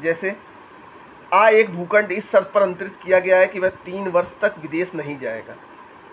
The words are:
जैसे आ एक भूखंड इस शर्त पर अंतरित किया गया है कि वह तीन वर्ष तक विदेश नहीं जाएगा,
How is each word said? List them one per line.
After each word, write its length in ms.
जैसे 340
आ 180
एक 200
भूखंड 420
इस 200
शर्त 220
पर 80
अंतरित 420
किया 160
गया 180
है 100
कि 120
वह 100
तीन 220
वर्ष 340
तक 200
विदेश 340
नहीं 240
जाएगा, 360